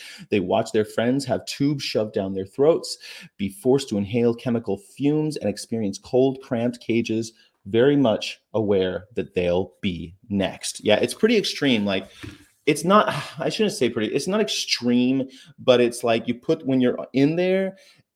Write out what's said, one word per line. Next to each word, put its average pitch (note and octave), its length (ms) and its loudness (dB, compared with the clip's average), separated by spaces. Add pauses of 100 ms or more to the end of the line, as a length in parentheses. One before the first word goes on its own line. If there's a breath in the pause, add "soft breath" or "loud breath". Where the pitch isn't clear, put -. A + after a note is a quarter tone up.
(300 loud breath)
They G#2+ 80 2
watch G2+ 320 0
their G#2+ 140 2
friends B2 400 -2
have A#2 220 -2
tubes C#3 360 -2
shoved A2 320 -2
down G2 180 -2
their F#2+ 140 -6
throats, - 520 0 (380 loud breath)
be G2 120 -2
forced C3+ 400 0
to G#2 100 -2
inhale A#2 360 0
chemical A#2 440 -4
fumes, D3+ 580 -2
and G#2 140 -4
experience G#2 480 -6
cold, C3 440 0
cramped A#2+ 380 -4
cages, A2+ 520 -2 (340 soft breath)
very A#2+ 300 4
much A#2 440 0 (120)
aware F#2+ 600 0
that - 200 -6
they'll F2+ 460 0
be F2 340 -6 (140)
next." G2 560 -4
Yeah, G#2+ 120 4
it's A#2+ 180 0
pretty A3+ 220 2
extreme. B2+ 480 0
Like, F#3+ 240 -2 (580 loud breath)
it's D#3 180 0
not, F#3+ 280 4 (200 loud breath)
<sighs> - 80 -16
I D#3 80 -2
shouldn't G3+ 260 -2
say A#2+ 160 2
pretty, A2 240 -4
it's C#3+ 140 -2
not G#3+ 120 0
extreme, B2 880 0 (300 loud breath)
but B2 220 4
it's A#2+ 240 0
like A#2 240 0
you A#2+ 60 0
put, D#3+ 300 -2
when C3 160 2
you're - 340 0
in C#3 200 4
there F#3 440 0 (380 soft breath)